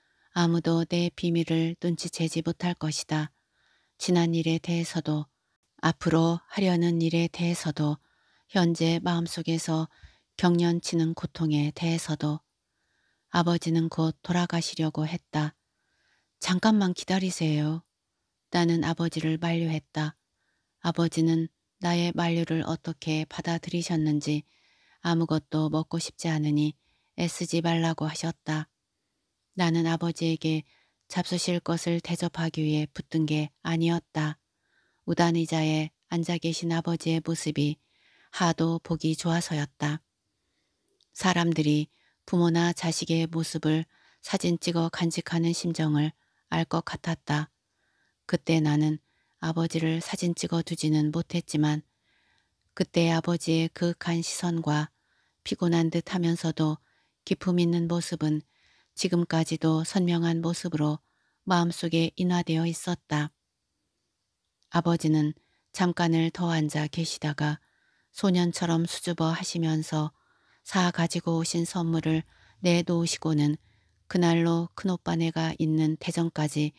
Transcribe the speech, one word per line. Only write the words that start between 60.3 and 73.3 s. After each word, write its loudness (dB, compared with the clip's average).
모습으로 -2
마음속에 0
인화되어 0
있었다. -4
아버지는 2
잠깐을 2
더 -2
앉아 0
계시다가 -4
소년처럼 0
수줍어 -2
하시면서 -2
사 0
가지고 -2
오신 -2
선물을 0
내놓으시고는 2